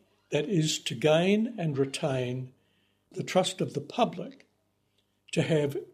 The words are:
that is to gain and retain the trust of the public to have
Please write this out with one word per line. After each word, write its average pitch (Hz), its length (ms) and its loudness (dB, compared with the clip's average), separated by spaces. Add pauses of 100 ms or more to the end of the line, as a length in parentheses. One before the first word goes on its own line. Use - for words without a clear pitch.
(300)
that 151 180 0
is 156 320 2
to - 140 -6
gain 175 600 2
and 160 220 -2
retain 131 720 -2 (600)
the - 100 -8
trust - 380 0
of 151 140 -4
the 139 60 -2
public - 680 -4 (840)
to 165 100 2
have 147 340 2 (180)